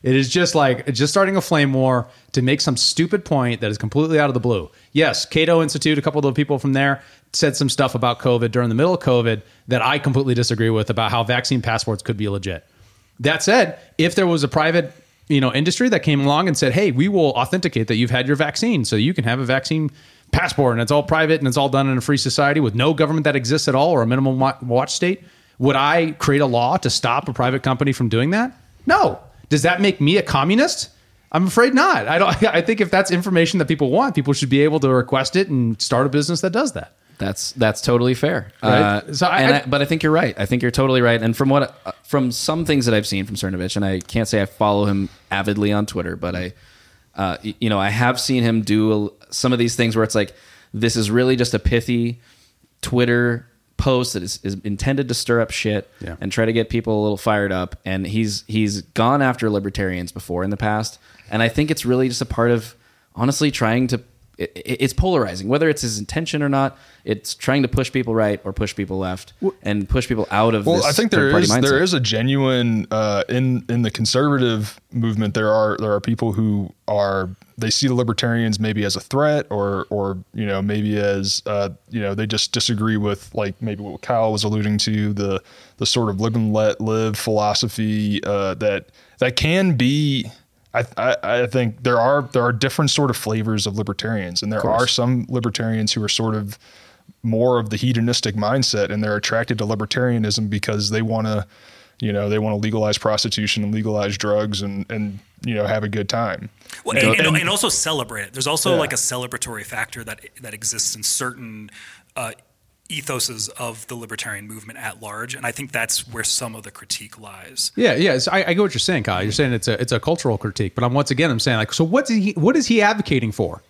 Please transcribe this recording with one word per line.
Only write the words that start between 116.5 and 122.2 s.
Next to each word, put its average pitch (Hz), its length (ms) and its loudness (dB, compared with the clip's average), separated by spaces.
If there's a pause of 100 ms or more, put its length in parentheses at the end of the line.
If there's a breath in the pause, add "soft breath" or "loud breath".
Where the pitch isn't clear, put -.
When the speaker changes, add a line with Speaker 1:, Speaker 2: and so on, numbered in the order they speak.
Speaker 4:
of 110 80 -16
the 101 80 -18
critique - 480 -12
lies. 107 560 -8
Speaker 1:
Yeah, 208 200 2
yeah. 165 220 2
So - 140 -2
I, 190 180 0
I 175 40 2
get 175 60 0
what 208 140 0
you're - 60 -2
saying, - 240 0
Kyle. 92 200 -2
You're 107 80 -2
saying 131 220 0
it's 113 160 -2
a, 110 120 -2
it's 123 120 -2
a 117 60 0
cultural 139 380 0
critique, 104 380 -4
but 117 80 0
I'm, 123 100 0
once 143 180 0
again, 143 200 2
I'm 117 80 -2
saying, 120 180 0
like, 107 160 -2
so 165 120 2
what's 254 240 0
he, 214 240 2